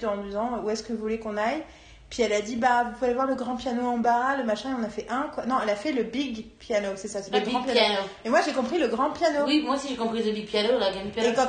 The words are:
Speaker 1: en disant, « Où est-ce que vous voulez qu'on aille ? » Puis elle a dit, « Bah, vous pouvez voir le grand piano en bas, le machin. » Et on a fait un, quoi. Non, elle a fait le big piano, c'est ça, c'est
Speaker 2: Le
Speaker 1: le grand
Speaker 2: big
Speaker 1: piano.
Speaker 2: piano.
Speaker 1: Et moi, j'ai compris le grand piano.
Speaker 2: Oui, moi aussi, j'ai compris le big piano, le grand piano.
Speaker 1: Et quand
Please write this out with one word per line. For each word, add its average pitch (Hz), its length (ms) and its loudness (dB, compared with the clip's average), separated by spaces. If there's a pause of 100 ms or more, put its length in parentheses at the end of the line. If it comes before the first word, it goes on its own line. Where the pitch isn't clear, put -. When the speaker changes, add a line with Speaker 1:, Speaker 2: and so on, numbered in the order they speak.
Speaker 1:
en 202 120 -2
disant, « 202 460 -4
Où 214 60 -2
est-ce 226 140 -4
que - 100 -8
vous 214 60 -4
voulez 220 200 -4
qu'on 214 180 -6
aille ? » 254 260 -2 (460)
Puis - 120 -4
elle 214 120 2
a 208 80 2
dit, « 214 160 -6
Bah, 240 280 4
vous 226 140 -10
pouvez 247 140 2
voir 262 120 0
le 269 80 0
grand 247 220 -4
piano 240 320 -2
en 240 100 0
bas, 240 400 2
le 262 60 -2
machin. » 214 280 -2
Et 262 80 -2
on 226 40 -2
a 208 60 -4
fait - 200 -8
un, 277 240 -2
quoi. - 140 -4
Non, 262 160 0
elle 214 80 -2
a 208 40 2
fait 302 160 -2
le 247 120 0
big 233 420 -4 (140)
piano, 202 360 0
c'est 202 120 -10
ça, 202 160 -6
c'est - 100 -10
Speaker 2:
Le - 60 8
Speaker 1:
le - 60 -2
grand 247 160 0
Speaker 2:
big 254 100 -2
Speaker 1:
piano. 226 240 6
Speaker 2:
piano. 190 120 -2 (160)
Speaker 1:
Et 220 60 -4
moi, 285 160 6
j'ai 302 60 -2
compris 254 260 0
le 294 100 2
grand 247 220 0
piano. 294 380 2
Speaker 2:
Oui, 294 180 4
moi 269 100 0
aussi, 269 140 -4
j'ai 254 60 -4
compris 226 260 -2
le 214 100 0
big 208 140 -4
piano, 214 280 2
le 254 40 4
grand 196 340 0
piano. 233 180 2
Speaker 1:
Et 233 40 0
quand 254 160 4